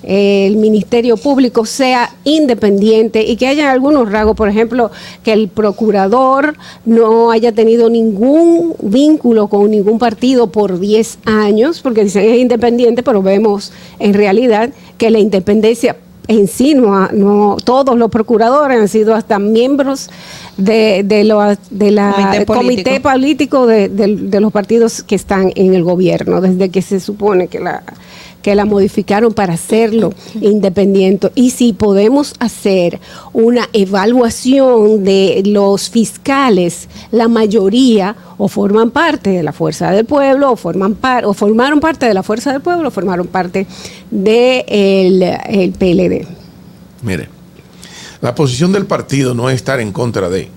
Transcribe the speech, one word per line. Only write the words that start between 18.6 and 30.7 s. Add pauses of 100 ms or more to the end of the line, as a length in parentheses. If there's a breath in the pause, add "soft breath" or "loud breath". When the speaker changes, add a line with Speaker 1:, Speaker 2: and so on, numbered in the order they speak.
Speaker 1:
han
sido
hasta
miembros (480 loud breath)
de,
de
lo, (280)
de
la
Speaker 2:
Comité
político.
Speaker 1:
comité
político
de,
de,
de
los
partidos
que
están
en
el
gobierno,
desde
que
se
supone
que
la, (600 loud breath)
que
la
modificaron
para
hacerlo (260 loud breath)
independiente.